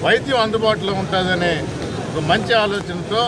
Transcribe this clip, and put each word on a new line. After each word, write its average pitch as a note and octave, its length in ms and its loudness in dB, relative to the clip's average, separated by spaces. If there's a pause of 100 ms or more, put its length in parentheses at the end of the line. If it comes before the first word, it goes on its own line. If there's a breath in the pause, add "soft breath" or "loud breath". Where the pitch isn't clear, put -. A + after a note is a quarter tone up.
వైద్యం B3+ 360 2
అందుబాటులో G#3+ 520 2
ఉంటుందనే F#3 600 0 (560)
ఒక D#3 120 -4 (100)
మంచి G#3+ 220 2
ఆలోచనతో G3+ 720 -2